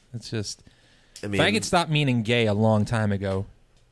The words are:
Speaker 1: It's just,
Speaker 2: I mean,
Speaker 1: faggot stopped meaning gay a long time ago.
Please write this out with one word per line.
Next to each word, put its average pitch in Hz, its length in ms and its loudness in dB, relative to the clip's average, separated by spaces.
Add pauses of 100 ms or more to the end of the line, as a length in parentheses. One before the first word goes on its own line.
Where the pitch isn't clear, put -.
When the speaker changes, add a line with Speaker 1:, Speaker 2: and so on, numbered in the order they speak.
(140)
Speaker 1:
It's 117 160 -12
just, - 340 -8 (580)
Speaker 2:
I - 60 -8
mean, 101 140 0
Speaker 1:
faggot 202 240 0
stopped 170 260 0
meaning 135 320 2
gay 117 220 2
a 104 80 2
long 107 320 2
time 107 260 0
ago. 98 360 -4 (440)